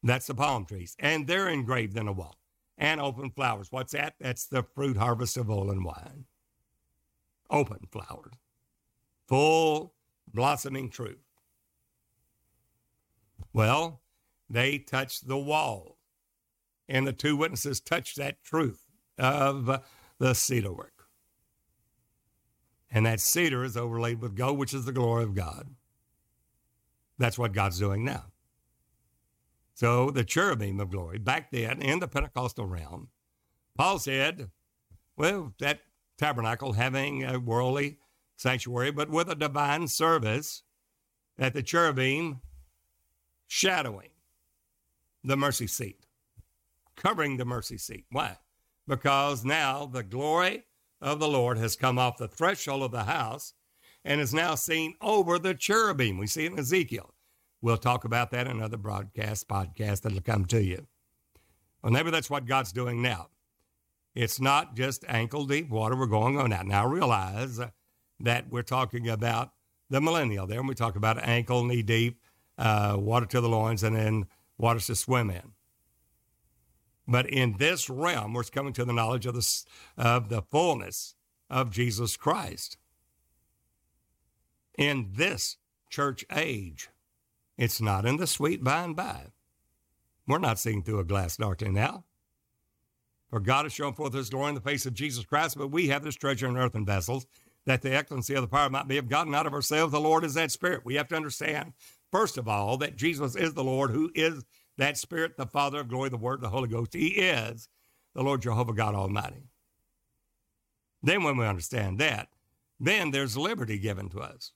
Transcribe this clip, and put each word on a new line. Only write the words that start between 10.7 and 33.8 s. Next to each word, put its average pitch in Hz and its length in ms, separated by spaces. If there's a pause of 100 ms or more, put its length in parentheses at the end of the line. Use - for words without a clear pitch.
truth. 107 300 (2250)
Well, 135 480 (480)
they 131 300
touched 131 480
the 135 100
wall. 139 640 (880)
And 131 180
the 135 60
two 147 240
witnesses 143 440
touched - 360
that 139 260
truth 147 440 (320)
of 135 680 (340)
the 131 160
cedar 110 380
work. - 360 (1800)
And 110 160
that 113 140
cedar 147 420
is 127 140
overlaid 117 440
with 113 140
gold, 131 240
which 135 160
is 127 120
the 131 60
glory 117 300
of 107 120
God. 90 420 (1400)
That's 120 200
what 117 140
God's 98 260
doing 101 260
now. - 280 (1400)
So 123 380
the 135 140
cherubim 110 560
of 98 100
glory, 90 280
back 127 340
then 123 280
in 147 200
the 180 80
Pentecostal 127 580
realm, 85 420 (720)
Paul 180 200